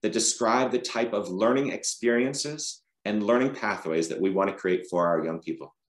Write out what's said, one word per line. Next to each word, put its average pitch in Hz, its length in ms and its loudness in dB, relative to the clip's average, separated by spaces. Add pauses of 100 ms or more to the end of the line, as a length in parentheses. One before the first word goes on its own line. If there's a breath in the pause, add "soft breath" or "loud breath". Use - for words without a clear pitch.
that 104 100 0
describe 117 600 2
the 123 60 0
type 117 340 -2
of 101 160 -2
learning 117 420 2
experiences 131 1120 -2 (220)
and 104 180 0
learning 123 320 2
pathways 82 540 -2
that - 120 -6
we 95 100 2
want 98 200 2
to 95 60 -8
create 92 340 0
for 87 160 2
our 82 180 2
young 82 140 -4
people. 76 380 -10 (120)